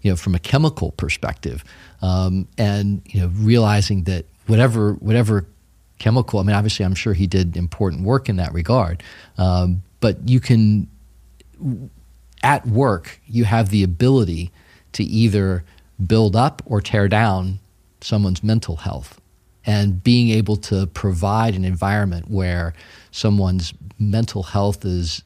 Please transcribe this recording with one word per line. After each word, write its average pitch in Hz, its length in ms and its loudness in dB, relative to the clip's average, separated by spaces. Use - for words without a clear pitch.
you 104 100 2
know, 87 60 -2
from 90 180 -2
a 87 40 -2
chemical 143 520 -2
perspective, - 720 -8
um, 92 460 0
and, 101 480 0
you - 160 -4
know, 90 140 0
realizing 104 680 2
that 87 220 -4
whatever, 110 480 2
whatever 107 500 0
chemical, 113 400 0
I 95 40 0
mean, 101 120 2
obviously 104 300 0
I'm 92 100 0
sure 107 180 -2
he 92 140 2
did 87 280 0
important 87 480 -2
work 131 260 0
in 98 80 0
that 87 160 -4
regard, 87 500 0
um, 90 460 2
but 107 300 0
you 127 100 6
can, 107 480 4
at 139 240 0
work, 110 600 0
you 117 160 0
have 113 260 2
the 101 140 2
ability 90 680 0
to 107 100 -4
either 98 600 0
build 107 300 4
up 127 300 2
or 104 160 -2
tear 101 280 0
down 95 500 0
someone's 101 420 -2
mental 107 360 -2
health, - 420 -10
and 101 360 0
being 120 280 4
able 107 260 0
to 98 320 -2
provide 104 680 -2
an 92 120 -2
environment 92 680 -2
where 87 420 -2
someone's 95 600 0
mental 104 440 -2
health 101 420 -2
is 87 400 -4